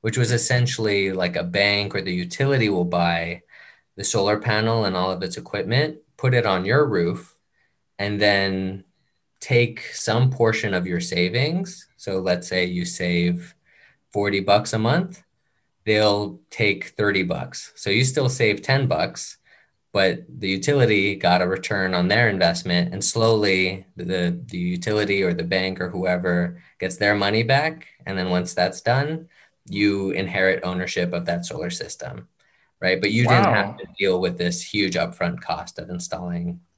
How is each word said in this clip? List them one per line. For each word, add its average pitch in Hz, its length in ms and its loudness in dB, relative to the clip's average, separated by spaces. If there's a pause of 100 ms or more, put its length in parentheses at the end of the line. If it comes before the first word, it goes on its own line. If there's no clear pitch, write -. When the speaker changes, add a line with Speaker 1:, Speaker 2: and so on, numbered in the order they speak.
Speaker 1:
which 113 160 -2
was 117 140 2
essentially, 113 800 0
like, 90 240 -2
a 85 80 -2
bank 101 520 0
or 95 60 -2
the 90 120 -4
utility 110 560 0
will 90 160 2
buy 85 560 0 (540)
the 98 80 -8
solar 104 360 2
panel 110 460 2
and 92 100 0
all 92 160 0
of 90 120 -4
its 90 120 -6
equipment, 120 640 -2 (180)
put 127 180 0
it 120 120 4
on 95 180 2
your 131 240 4
roof, 87 500 -2 (600)
and 101 240 -2
then 95 640 2 (580)
take 120 400 2 (100)
some 123 380 2
portion 110 440 0
of 90 140 0
your 87 140 -2
savings. 131 840 -2 (100)
So 95 220 -4
let's 90 280 -2
say 92 180 0
you 90 200 -4
save 87 680 -2 (560)
forty 101 280 0
bucks 101 340 2
a 110 60 0
month, 151 440 0 (600)
they'll 104 540 2 (100)
take 101 400 0
thirty 101 340 0
bucks. - 520 -6
So - 140 -6
you 117 160 4
still 131 240 2
save 110 320 0
ten 135 260 0
bucks, - 500 -4 (540)
but 95 280 2 (100)
the - 180 -8
utility 101 680 2
got 90 260 4
a 90 60 0
return 92 460 -2
on 90 140 2
their 110 220 4
investment, 87 640 0
and 95 100 -6
slowly 98 840 2 (120)
the, 87 500 -2
the - 100 -8
utility 98 680 0
or 90 100 2
the 87 100 -4
bank 92 380 -2
or 90 80 -4
whoever 90 720 -2 (180)
gets 92 180 -4
their 104 180 2
money 101 280 2
back. 147 440 0 (180)
And 135 120 -6
then - 120 -2
once 175 240 0
that's 92 280 -2
done, 147 460 0 (400)
you 101 440 0
inherit 95 520 0
ownership 90 500 -2
of 87 120 -4
that 175 200 -4
solar - 240 -8
system, - 580 -10 (540)
right? 92 200 0
But 104 100 0
you 117 120 4
didn't 185 220 6
have 101 220 2
Speaker 2:
Wow. 113 120 -12
Speaker 1:
to - 80 -14 (100)
deal 92 240 2
with 87 160 -2
this 87 240 -2
huge 95 340 -2
upfront 87 460 -4
cost - 380 -8
of 85 100 -14
installing 87 680 -6 (180)